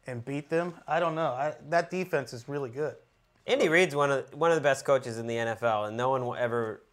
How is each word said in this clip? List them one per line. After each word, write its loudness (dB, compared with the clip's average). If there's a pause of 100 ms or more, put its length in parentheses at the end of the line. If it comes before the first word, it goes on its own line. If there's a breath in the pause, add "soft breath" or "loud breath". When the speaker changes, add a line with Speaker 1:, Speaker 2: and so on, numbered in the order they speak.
Speaker 1:
and -8
beat -6
them. -2 (120)
I 0
don't 0
know. -2
I, -4 (140)
that 2
defense -2
is -12
really -6
good. -6 (520)
Speaker 2:
Andy 2
Reid's 4
one 4
of, -2
one 4
of 6
the 2
best 2
coaches 2
in -6
the -2
N 0
F -4
L, 2
and -6
no 0
one 0
will -4
ever -2 (120)